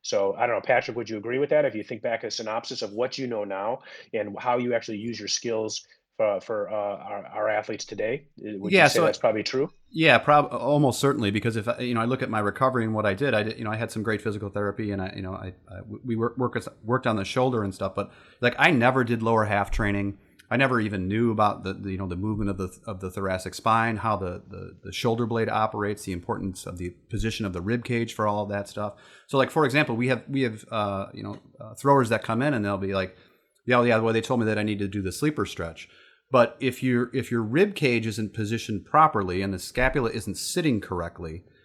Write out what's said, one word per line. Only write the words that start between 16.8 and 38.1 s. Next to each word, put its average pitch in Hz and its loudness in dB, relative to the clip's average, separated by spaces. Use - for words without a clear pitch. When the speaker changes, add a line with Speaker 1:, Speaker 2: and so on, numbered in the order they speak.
Speaker 2:
worked 123 0
on 110 2
the 98 -2
shoulder 127 2
and 98 -4
stuff, 95 -4
but, 98 -6
like, 120 2
I 160 6
never 127 6
did 117 0
lower 110 4
half 101 2
training. 101 0
I 120 0
never 127 4
even 98 -2
knew 113 2
about 107 2
the, 95 -2
the, 98 -6
you 92 -4
know, 95 -4
the 87 -4
movement 104 -2
of 95 -4
the, 92 -6
of 98 -8
the 92 -6
thoracic 95 -4
spine, 113 2
how 104 0
the, 95 -6
the, 92 -14
the 98 -12
shoulder 117 0
blade 113 0
operates, 104 -2
the 98 -6
importance 95 -6
of 90 -10
the 87 -6
position 107 -2
of 92 -4
the 90 -4
rib 117 -2
cage 117 -2
for 107 0
all 104 0
of 101 -6
that 101 -4
stuff. 104 -6
So, 139 0
like, 127 4
for 156 4
example, 131 2
we 123 0
have, 127 0
we 139 -2
have, 110 -4
uh, 101 -2
you 104 -12
know, 101 -10
uh, 113 -14
throwers 135 6
that 113 2
come 117 0
in 147 2
and 107 0
they'll 101 0
be 98 -4
like, 95 -2
"Yeah, 123 4
yeah, 117 6
well, 113 2
they 113 4
told 117 0
me 110 2
that 107 2
I 104 0
need 104 -2
to 101 -2
do 101 -4
the 92 -4
sleeper 147 0
stretch." - -10
But 120 4
if 131 -2
your, 120 2
if 123 -2
your 117 2
rib 170 2
cage 120 2
isn't 107 -4